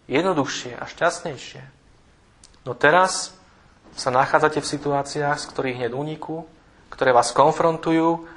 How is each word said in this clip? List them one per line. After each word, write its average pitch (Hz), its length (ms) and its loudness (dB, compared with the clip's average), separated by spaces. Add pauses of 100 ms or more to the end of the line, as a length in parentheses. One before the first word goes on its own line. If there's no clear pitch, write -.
jednoduchšie 143 720 -2
a 131 80 -10
šťastnejšie. 147 760 -6 (1040)
No 120 80 -8
teraz 175 560 2 (640)
sa 127 160 -4
nachádzate 147 480 2
v - 80 -6
situáciách, 143 720 -4
z - 80 -12
ktorých 131 320 -4
hneď 117 160 -2
úniku, 156 480 -8 (440)
ktoré 131 240 2
vás 120 180 6
konfrontujú 165 1040 2